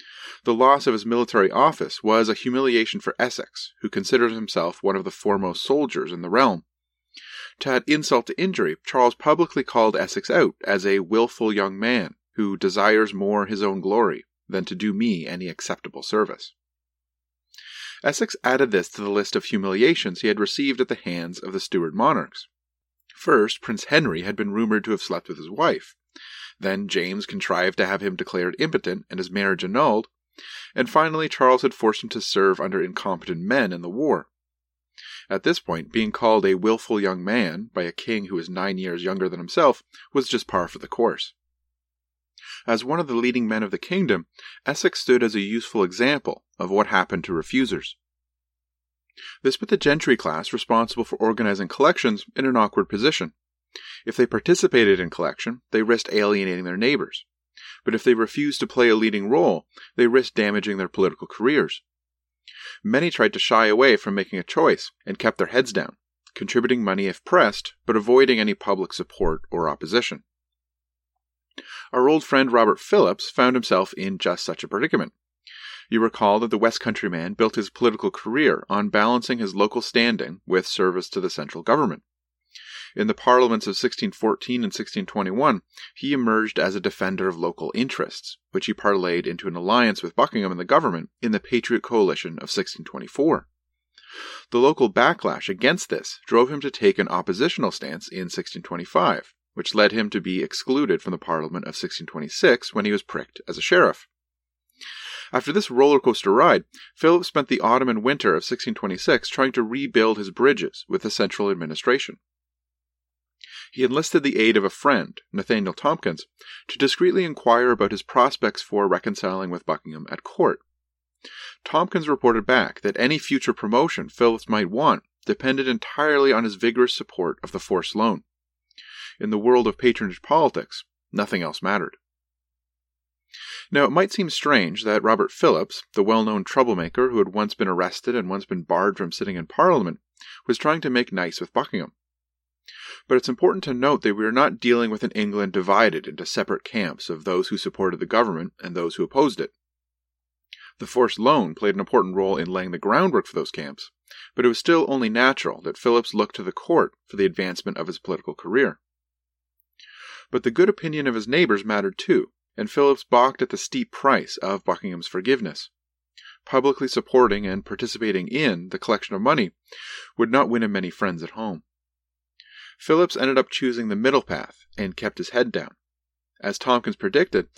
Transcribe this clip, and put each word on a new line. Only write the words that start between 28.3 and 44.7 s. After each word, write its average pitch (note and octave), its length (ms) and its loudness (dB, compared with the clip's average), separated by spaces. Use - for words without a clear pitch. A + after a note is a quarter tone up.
impotent D3 500 -2
and F#2 80 -10
his F#2 140 -8
marriage F#2+ 320 0
annulled. A2+ 460 0
And B2 140 -2
finally, D#3 400 0
Charles B2+ 320 4
had C3 120 0
forced - 300 0
him A2+ 60 -14
to A#2 100 -8
serve G2 400 2
under F#2+ 240 -2
incompetent F#2 560 -6
men G#2+ 320 0
in F2 100 -8
the E2+ 80 -10
war. G#2 380 -2
At F#2+ 140 -4
this - 160 0
point, E2 340 -8
being G#2+ 180 0
called A2 340 4
a F#2+ 100 4
willful G#2+ 440 0
young F#2 240 -2
man G2+ 500 -2
by F2+ 100 -4
a E2+ 100 -6
king G#2+ 320 -6
who F#2 100 -6
was E2+ 140 -6
nine F#2 280 -4
years F2 260 -6
younger F#2 260 -2
than F2 100 -8
himself F2+ 420 2
was C3+ 140 0
just A#2 180 -4
par F2+ 220 0
for - 100 -18
the - 100 -14
course. - 460 -2
As A2+ 160 0
one D3 160 -2
of D#3+ 80 -4
the B2+ 80 -4
leading A#2+ 320 0
men A2 160 -2
of G2 80 -6
the G2 60 -4
kingdom, C#3 500 -2
Essex - 340 0